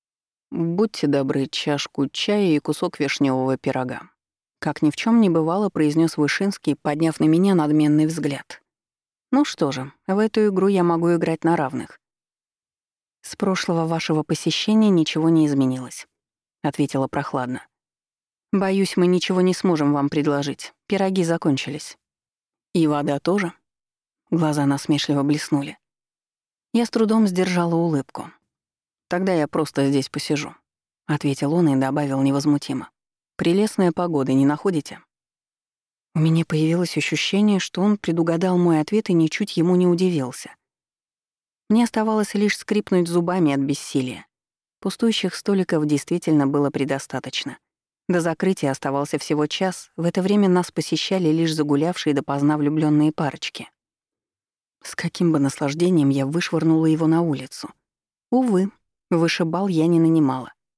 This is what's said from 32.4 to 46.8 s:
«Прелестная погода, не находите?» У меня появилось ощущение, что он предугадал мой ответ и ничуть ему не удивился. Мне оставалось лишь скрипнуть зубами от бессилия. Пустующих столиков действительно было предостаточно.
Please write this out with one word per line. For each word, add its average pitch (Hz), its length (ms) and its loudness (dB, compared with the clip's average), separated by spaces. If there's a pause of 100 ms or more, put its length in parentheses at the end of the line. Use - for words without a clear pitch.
«Прелестная 180 560 0
погода, 151 400 -2
не 135 140 4
находите?» 147 540 -2 (1120)
У 165 40 -2
меня 165 280 2
появилось 165 500 0
ощущение, 196 600 0
что - 240 -6
он 208 160 2
предугадал 170 580 0
мой 170 240 4
ответ 208 300 -2
и - 20 0
ничуть 165 460 0
ему 180 180 4
не 180 100 4
удивился. 170 720 -2 (1120)
Мне 233 160 4
оставалось 220 480 0
лишь 208 240 0
скрипнуть 190 500 0
зубами 175 460 2
от 139 80 0
бессилия. 135 640 -4 (540)
Пустующих 196 540 -2
столиков 180 500 0
действительно 151 640 0
было 143 240 0
предостаточно. 135 880 -6 (500)